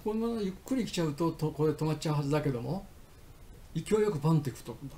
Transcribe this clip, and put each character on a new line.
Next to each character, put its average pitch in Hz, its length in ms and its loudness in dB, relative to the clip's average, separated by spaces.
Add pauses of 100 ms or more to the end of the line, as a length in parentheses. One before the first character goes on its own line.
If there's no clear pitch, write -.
こ 214 100 -2
の 226 140 0
ま 233 60 0
ま 226 60 -2
ゆ 196 100 0
っ - 20 -4
く - 240 -4
り 226 100 2
来 - 60 -8
ち - 80 0
ゃ 170 40 4
う 147 100 0
と、 165 180 2
と-、 - 180 -2
こ 151 160 2
れ 151 60 4
止 151 120 -2
ま 151 100 2
っ 151 40 -2
ち 165 100 -2
ゃ 151 40 2
う - 20 0
は 147 80 2
ず 139 80 0
だ 147 120 4
け 143 80 2
ど 120 100 -2
も、 160 260 -4 (880)
勢 165 220 2
い 214 40 6
よ 214 120 4
く 143 80 -2
パ 160 120 4
ン 160 60 8
っ 143 40 2
て 135 80 -4
い - 20 -2
く - 100 -14
と、 117 120 -10
今 139 140 -12
度 - 100 -14